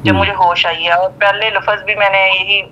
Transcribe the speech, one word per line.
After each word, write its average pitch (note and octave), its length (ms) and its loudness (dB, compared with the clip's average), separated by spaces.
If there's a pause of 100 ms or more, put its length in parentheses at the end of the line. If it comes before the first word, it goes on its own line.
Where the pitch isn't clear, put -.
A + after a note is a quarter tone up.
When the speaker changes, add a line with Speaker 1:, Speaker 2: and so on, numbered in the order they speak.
Speaker 1:
जब G#2+ 60 0
Speaker 2:
हम्म। G3 80 2
Speaker 1:
मुझे G3 160 0
होश F3+ 320 2
आई E3 180 -4
है। E3+ 100 2
और F#3 240 2
पहले G#3 320 0
lupus G#3 360 -2
भी G#3 100 -2
मैंने G3 320 2
यही F#3+ 340 -2 (100)